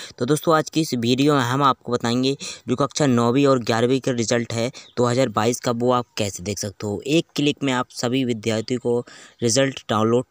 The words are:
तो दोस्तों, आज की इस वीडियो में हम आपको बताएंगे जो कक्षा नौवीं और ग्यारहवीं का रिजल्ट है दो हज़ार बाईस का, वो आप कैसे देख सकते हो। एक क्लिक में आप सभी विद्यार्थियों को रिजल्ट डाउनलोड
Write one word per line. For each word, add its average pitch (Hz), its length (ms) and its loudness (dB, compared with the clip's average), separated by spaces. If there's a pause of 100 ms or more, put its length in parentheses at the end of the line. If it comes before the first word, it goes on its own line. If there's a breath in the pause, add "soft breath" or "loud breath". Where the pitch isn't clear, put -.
(180 loud breath)
तो 123 80 -2
दोस्तों, 151 300 2
आज 156 140 0
की 156 100 0
इस 160 140 -2
वीडियो 127 400 2
में 139 60 2
हम 127 220 0
आपको 127 300 0
बताएंगे 127 440 0 (320 loud breath)
जो 123 80 0
कक्षा 143 300 0
नौवीं 120 400 4
और 135 140 4
ग्यारहवीं 120 400 2
का 135 120 -2
रिजल्ट 120 400 -2
है 117 180 -2 (260 loud breath)
दो 123 100 2
हज़ार 123 220 2
बाईस 110 320 -2
का, 127 100 -2
वो 120 220 0
आप 123 140 0 (120)
कैसे 98 240 -4
देख 101 160 -6
सकते 104 280 -8
हो। 104 200 -4
एक 156 200 0 (100)
क्लिक 147 260 0
में 135 100 -2
आप 127 200 -2
सभी 127 320 -2
विद्यार्थियों 113 560 -2
को 120 180 0 (440 loud breath)
रिजल्ट 131 460 0
डाउनलोड 113 420 2